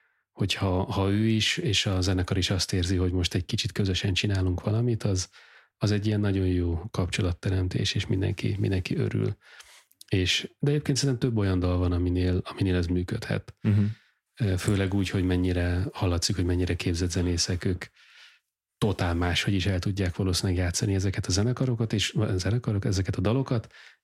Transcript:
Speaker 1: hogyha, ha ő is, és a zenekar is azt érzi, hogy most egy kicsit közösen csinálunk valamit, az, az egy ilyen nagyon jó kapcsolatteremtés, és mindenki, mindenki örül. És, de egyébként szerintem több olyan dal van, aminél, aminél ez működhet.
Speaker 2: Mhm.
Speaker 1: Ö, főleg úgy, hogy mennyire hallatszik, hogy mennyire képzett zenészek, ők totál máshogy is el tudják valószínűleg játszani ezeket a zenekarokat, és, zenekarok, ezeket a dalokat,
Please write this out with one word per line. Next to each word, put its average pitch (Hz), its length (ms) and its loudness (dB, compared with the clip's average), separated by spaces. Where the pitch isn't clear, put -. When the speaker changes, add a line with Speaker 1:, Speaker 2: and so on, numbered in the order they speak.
Speaker 1:
hogyha, 95 600 0
ha 98 180 2
ő 104 160 2
is, 110 300 2
és 117 300 0
a 95 140 0
zenekar 92 360 0
is 92 140 0
azt 92 220 -2
érzi, 92 240 0
hogy 90 160 2
most 87 220 0
egy 90 100 0
kicsit - 280 -4
közösen 95 420 0
csinálunk 92 480 0
valamit, 113 400 0
az, 95 260 -2
az 104 140 0
egy 104 160 0
ilyen 107 140 2
nagyon 95 260 2
jó 87 440 0
kapcsolatteremtés, 92 1040 -2
és 101 120 -2
mindenki, 98 520 -2
mindenki 98 380 0
örül. 107 400 -2
És, - 500 0
de 143 120 0
egyébként 147 280 0
szerintem 131 300 0
több 117 100 0
olyan 95 200 2
dal 90 200 2
van, 90 140 2
aminél, 90 520 0
aminél 95 300 0
ez 87 120 0
működhet. 90 760 -4
Speaker 2:
Mhm. 104 240 4
Speaker 1:
Ö, 95 160 2
főleg 98 380 0
úgy, 98 140 2
hogy 95 160 0
mennyire 90 680 2
hallatszik, 90 440 0
hogy 90 80 0
mennyire 87 320 0
képzett 87 340 -2
zenészek, 87 540 0
ők 92 200 -2
totál 90 360 2
máshogy 87 400 0
is 90 120 0
el 95 120 2
tudják 92 380 -2
valószínűleg 92 460 0
játszani 98 320 0
ezeket 95 320 0
a - 40 -4
zenekarokat, 117 640 0
és, 98 240 0
zenekarok, 98 480 0
ezeket 95 320 0
a - 40 -2
dalokat, 117 520 0